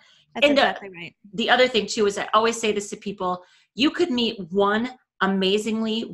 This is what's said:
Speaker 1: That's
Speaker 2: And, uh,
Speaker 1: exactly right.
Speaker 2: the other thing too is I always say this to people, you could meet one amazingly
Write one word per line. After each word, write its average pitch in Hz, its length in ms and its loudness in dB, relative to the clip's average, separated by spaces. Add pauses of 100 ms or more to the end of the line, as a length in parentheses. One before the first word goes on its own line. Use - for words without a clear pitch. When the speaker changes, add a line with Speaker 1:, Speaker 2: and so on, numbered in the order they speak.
(360)
Speaker 1:
That's 254 120 4
Speaker 2:
And, 285 100 4
uh, 269 40 6
Speaker 1:
exactly - 280 0
right. 170 260 -14 (180)
Speaker 2:
the 202 160 -2
other 254 180 6
thing 220 180 0
too 208 220 -2
is 196 100 -2
I 165 160 -4
always 226 260 2
say 220 120 0
this 202 200 -6
to - 60 -12
people, 185 460 -6 (320)
you 277 160 2
could 330 200 -2
meet 240 280 -2 (120)
one 202 400 2 (300)
amazingly 214 920 0